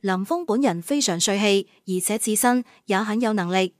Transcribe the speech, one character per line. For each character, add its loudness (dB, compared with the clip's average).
林 -2
峰 -4
本 0
人 2
非 -2
常 -2
帥 0
氣， 2
而 -2
且 -2
自 -2
身 2
也 0
很 -2
有 0
能 -2
力。 0